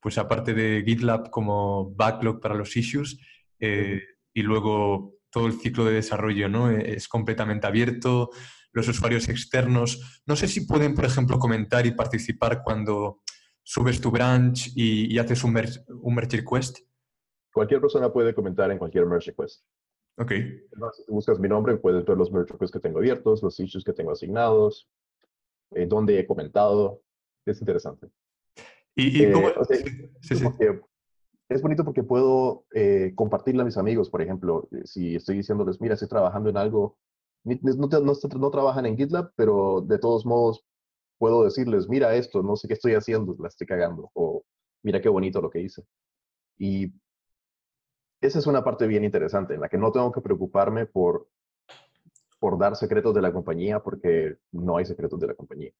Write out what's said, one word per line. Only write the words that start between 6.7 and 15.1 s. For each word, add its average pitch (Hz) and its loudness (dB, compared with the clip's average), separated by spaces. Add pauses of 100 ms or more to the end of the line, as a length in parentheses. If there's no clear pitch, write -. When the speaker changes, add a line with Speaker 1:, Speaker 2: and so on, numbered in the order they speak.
Speaker 1:
Eh, 107 -2
es 104 -10
completamente 107 -2
abierto, 120 2 (420)
los 113 -2
usuarios 117 0
externos. 123 -2
No 147 0
sé 190 -2
si - -4
pueden, 147 2
por 147 0
ejemplo, 127 2
comentar 120 2
y 117 2
participar 117 -2
cuando 104 -4 (420)
subes 123 0
tu 127 0
branch 123 4
y, 110 2